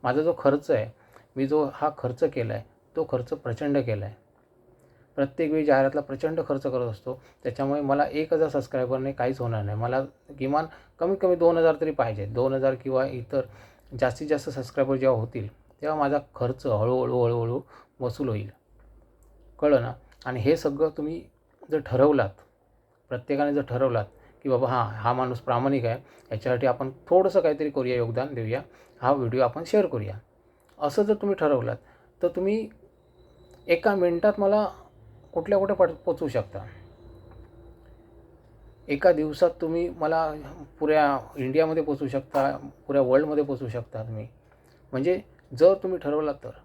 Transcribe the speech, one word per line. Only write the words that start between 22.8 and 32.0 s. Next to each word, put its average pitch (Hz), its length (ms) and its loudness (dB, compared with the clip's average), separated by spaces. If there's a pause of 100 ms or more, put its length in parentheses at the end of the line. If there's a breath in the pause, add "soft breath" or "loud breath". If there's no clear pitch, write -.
प्रत्येकाने 143 460 -2
जर 143 80 0
ठरवलात, 120 420 0 (400 soft breath)
की 139 60 -6
बाबा 123 180 2
हां, 123 180 0
हा 110 260 -2
माणूस 127 280 -2
प्रामाणिक 127 440 0
आहे, 117 140 -2 (340 loud breath)
याच्यासाठी 123 340 -2
आपण 131 240 -2 (160)
थोडंसं 185 340 4
काहीतरी 151 300 0
करूया, 127 260 -2
योगदान 120 380 -2
देऊया, 117 280 -4 (400 soft breath)
हा 131 100 4
व्हिडिओ 127 280 0
आपण 123 260 0
शेअर 208 200 4
करूया, 104 280 -6 (680)
असं 147 220 0
जर 208 120 2
तुम्ही 202 220 -2
ठरवलात, 120 400 0 (460 soft breath)